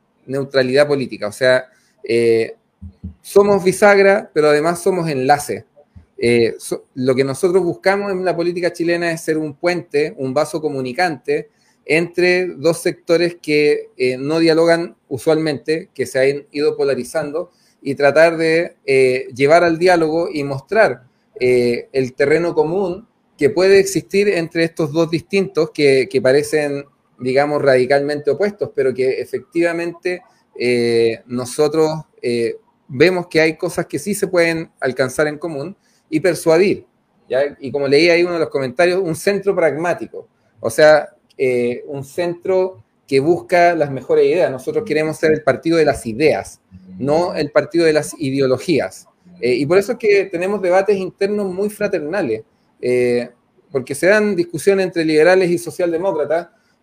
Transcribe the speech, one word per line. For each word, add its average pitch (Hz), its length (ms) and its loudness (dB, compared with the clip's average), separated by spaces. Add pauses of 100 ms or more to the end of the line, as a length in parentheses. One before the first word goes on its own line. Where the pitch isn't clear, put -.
(260)
neutralidad 135 600 0
política. 120 400 -4
O 104 60 -8
sea, 127 340 0 (360)
eh, 117 520 2 (640)
somos 202 440 2
bisagra, 202 680 4
pero 151 160 2
además 156 340 0
somos 180 260 -2
enlace. 135 560 -2 (520)
Eh, 117 420 2
so-, - 260 -10 (100)
lo 127 200 -2
que 131 100 0
nosotros 175 380 0
buscamos 196 500 -2
en 185 120 -6
la 175 100 0
política 170 380 -4
chilena 170 400 -2
es 165 80 -8
ser 156 180 -4
un 151 160 -6
puente, 160 640 -4
un 131 180 -6
vaso 151 260 -2
comunicante 147 920 -4 (340)
entre 175 640 0
dos 160 360 -2
sectores 170 580 -2
que, 147 560 0
eh, 127 220 -2
no 151 220 -2
dialogan 165 560 2 (120)
usualmente, 156 880 -2
que 127 100 -6
se - 160 -4
han 143 300 0
ido 151 260 -2
polarizando, 147 760 -4 (300)
y 139 140 -6
tratar 147 420 4
de, 165 480 -2
eh, 131 500 2
llevar 147 300 4
al 165 140 0
diálogo 165 520 2
y 147 140 -6
mostrar, 143 600 -2 (360)
eh, 123 520 0
el 131 220 -2
terreno 156 400 0
común 180 520 -2 (320)
que 143 100 2
puede 190 300 4
existir 190 500 0
entre 165 360 -2
estos 160 280 -4
dos 165 180 0
distintos 170 600 -2
que, 135 400 2
que 131 100 0
parecen, 143 640 0 (340)
digamos, 139 440 0
radicalmente 139 680 2
opuestos, 202 420 -4
pero 131 180 0
que 123 280 -2
efectivamente, 170 1040 -4 (360)
eh, 117 680 0
nosotros, 151 640 0 (300)
eh, 117 360 -2 (320)
vemos 170 400 2
que 156 120 0
hay 160 160 0
cosas 170 300 -6
que 151 120 -8
sí 202 160 -6
se 196 120 -4
pueden 165 440 -2 (100)
alcanzar 135 480 -2
en 147 100 -8
común 151 380 -10 (340)
y 156 100 -2
persuadir, 165 640 2 (440)
¿ya? 139 320 -2
Y 135 100 -10
como 143 160 -4
leí 151 240 4
ahí 170 140 4
uno 175 100 -2
de 165 60 -4
los 151 100 -2
comentarios, 170 500 0
un 160 140 -4
centro 196 400 -2
pragmático, 160 720 -2 (320)
o 113 120 -4
sea, 151 400 6 (260)
eh, 123 500 -2
un 139 160 -10
centro 185 800 -4 (240)
que 135 140 2
busca 175 560 2
las 143 160 -2
mejores 143 340 2
ideas. 151 240 2
Nosotros 147 340 -6
queremos 151 320 -2
ser 160 160 0
el 151 100 0
partido 165 340 0
de 156 80 4
las 139 200 0
ideas, 117 560 -2 (380)
no 151 360 -2
el 147 180 -6
partido 156 320 0
de 156 80 4
las 147 260 -2
ideologías. 131 880 -2 (340)
Eh, 123 140 0
y 139 120 -2
por 180 120 2
eso 202 140 0
es - 60 -6
que 202 260 2
tenemos 185 360 -4
debates 190 360 2
internos 196 500 -4
muy 190 240 -4
fraternales, 165 720 -4 (400)
eh, 123 480 0 (400)
porque 135 240 -6
se 170 140 0
dan 208 260 2
discusiones 180 520 0
entre 170 180 -4
liberales 170 440 4
y 175 100 0
socialdemócratas, 170 920 -4 (340)